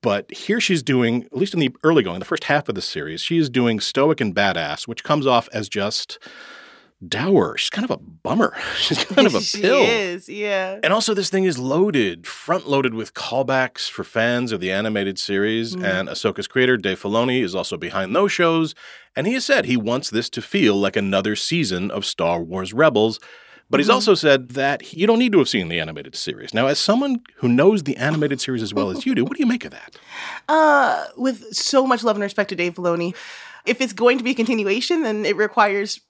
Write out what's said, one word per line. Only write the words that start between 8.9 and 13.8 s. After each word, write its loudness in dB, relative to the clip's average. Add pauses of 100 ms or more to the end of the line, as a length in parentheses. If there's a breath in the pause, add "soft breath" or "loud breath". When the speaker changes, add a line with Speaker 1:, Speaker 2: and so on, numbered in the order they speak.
Speaker 1:
kind 4
of 2
a 2
Speaker 2:
<laughs> -
She -4
Speaker 1:
pill. 4
Speaker 2:
is, 0
yeah. -4
Speaker 1:
And 2
also, 2
this 0
thing 0
is 0
loaded, 0
front-loaded -2
with -8
callbacks -2